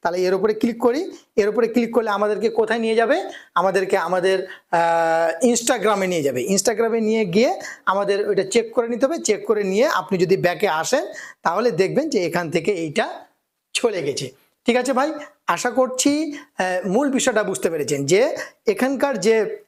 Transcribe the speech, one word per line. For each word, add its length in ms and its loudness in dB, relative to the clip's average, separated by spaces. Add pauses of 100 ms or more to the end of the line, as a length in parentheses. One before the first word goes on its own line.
তাহলে 200 -2
এর 120 2
উপরে 200 0
ক্লিক 240 -2
করি, 320 0 (260)
এর 120 4
উপরে 200 2
ক্লিক 260 0
করলে 160 2
আমাদেরকে 380 0
কোথায় 300 0
নিয়ে 160 0
যাবে? 360 2 (240)
আমাদেরকে 420 2
আমাদের, 500 0 (240)
আহ, 760 2
Instagram-এ 600 0
নিয়ে 160 -2
যাবে। 280 -2
Instagram-এ 500 0
নিয়ে 240 0
গিয়ে 360 2 (260)
আমাদের 420 0
ওইটা 160 2
চেক 280 -2
করে 160 0
নিতে 180 0
হবে। 120 -2
চেক 280 -2
করে 160 0
নিয়ে 240 2
আপনি 320 -2
যদি 180 2
ব্যাকে 320 0
আসেন, 360 0 (380)
তাহলে 280 2
দেখবেন 380 0
যে 180 0
এখান 240 -2
থেকে 220 0
এইটা 520 -4 (480)
চলে 300 -2
গেছে, 280 -6 (360)
ঠিক 100 2
আছে 160 0
ভাই? 200 0 (340)
আশা 240 -2
করছি, 640 0
আহ, 560 -6
মূল 220 2
বিষয়টা 320 0
বুঝতে 280 -2
পেরেছেন 360 -4
যে 300 4 (300)
এখানকার 540 0
যে 360 2 (120)